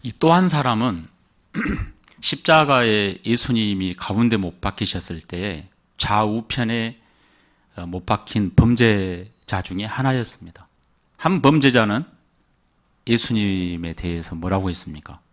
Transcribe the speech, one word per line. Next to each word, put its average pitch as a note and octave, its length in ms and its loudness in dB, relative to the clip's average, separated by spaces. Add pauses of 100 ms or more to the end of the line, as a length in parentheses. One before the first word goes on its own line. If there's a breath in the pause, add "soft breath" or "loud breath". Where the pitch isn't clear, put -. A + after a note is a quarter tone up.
이 A#2+ 160 -8
또 E3 140 4
한 F3+ 160 4
사람은 A#2 600 -2 (440)
<clears throat> - 680 -8
십자가에 B2 1040 2
예수님이 G#2 720 0
가운데 A2 420 0
못 F2+ 240 -4
박히셨을 F#2 640 -6
때 F2 440 -8 (320)
좌우편에, A2+ 1000 -2 (760 soft breath)
어, F2 100 -12
못 F2+ 200 -8
박힌 G#2 480 -2
범죄자 G2+ 1080 2
중에 F#2+ 220 -8
하나였습니다. B2 840 -4 (500)
한 F3 260 0
범죄자는 C3+ 600 4 (1000)
예수님에 F#2+ 880 -2
대해서 E2+ 400 -6
뭐라고 F#2 360 0
했습니까? - 500 -12 (120)